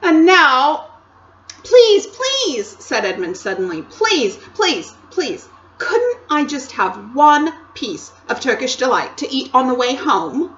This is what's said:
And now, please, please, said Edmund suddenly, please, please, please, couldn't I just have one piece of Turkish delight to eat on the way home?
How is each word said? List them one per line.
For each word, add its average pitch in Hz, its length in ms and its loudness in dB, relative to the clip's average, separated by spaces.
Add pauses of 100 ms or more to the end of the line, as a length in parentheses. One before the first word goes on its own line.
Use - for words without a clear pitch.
And 320 240 4
now, 302 640 4 (720)
please, 440 440 6
please, 508 720 -6
said 214 260 -6
Edmund 180 320 -6
suddenly, 185 460 -6
please, 339 520 -2 (200)
please, 311 360 -2 (200)
please, 269 360 -6 (300)
couldn't 480 400 -2 (120)
I 294 160 0
just 285 280 -10
have 208 420 -6
one 294 380 4 (200)
piece - 380 -12 (180)
of 233 100 -4
Turkish 254 380 -2
delight - 420 -2
to 277 120 -8
eat 269 220 -6
on 254 140 2
the 254 80 0
way 247 200 -2
home? 262 640 -4